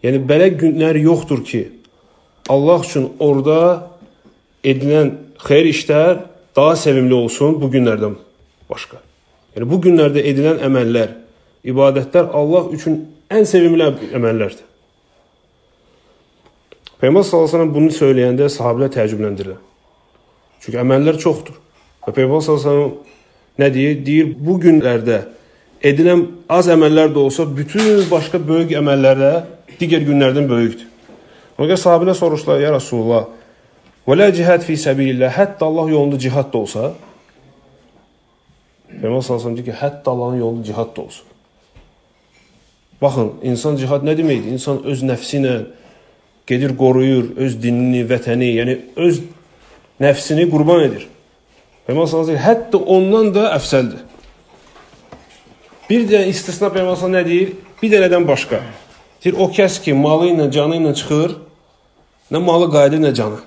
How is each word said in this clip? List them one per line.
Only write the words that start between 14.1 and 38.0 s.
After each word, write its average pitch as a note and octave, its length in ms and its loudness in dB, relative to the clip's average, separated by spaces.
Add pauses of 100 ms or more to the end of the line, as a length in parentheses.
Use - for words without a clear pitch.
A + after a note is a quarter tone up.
əməllərdir. A2+ 500 -2 (2250)
Peyğəmbər D#3+ 240 4
sallallahu E3+ 240 0
əleyhi D#3 80 -2
və - 20 2
səlləm D#3+ 160 0
bunu D3+ 220 2
söyləyəndə B2+ 560 0
sahabelər B2 440 -2
təəccübləndirdilər. G#2 640 -4 (1000)
Çünki A#2+ 220 -8
əməllər C#3 400 2
çoxdur. - 340 -4 (480)
Və - 120 -8
Peyğəmbər C3+ 280 0
sallallahu D3+ 240 0
əleyhi C#3+ 220 0
və - 0 -
səlləm - 760 -10
nə C#3 120 4
deyir? C#3 280 0
Deyir, D3 320 0
bu D#3 240 -2
günlərdə A#2+ 600 2 (600)
edilən E3+ 460 2 (260)
az F3 200 2
əməllər D#3 440 4
də C#3+ 80 0
olsa, C#3 240 -2
bütün G3 640 0
başqa E3+ 320 -2
böyük D#3+ 380 0
əməllərdə C#3 500 4 (480)
digər E3 280 0
günlərdən C#3 420 2
böyükdür. A#2 380 -2 (720)
Ona D3 120 0
görə F#3 80 2
sahabelər F3+ 400 2
soruşdular: D3+ 400 0
"Ya C#3+ 120 0
Rasulullah, A#2 560 -2 (800)
və D#3 100 4
la G3 180 6
cihad E3+ 280 2
fi D#3+ 140 -4
sabilillah, C3+ 540 -2
hətta G3 400 -2
Allah D#3+ 200 -2
yolunda C#3+ 280 0
cihad C3 340 -4
da A#2+ 40 -2
olsa?" A2+ 360 -6 (2000)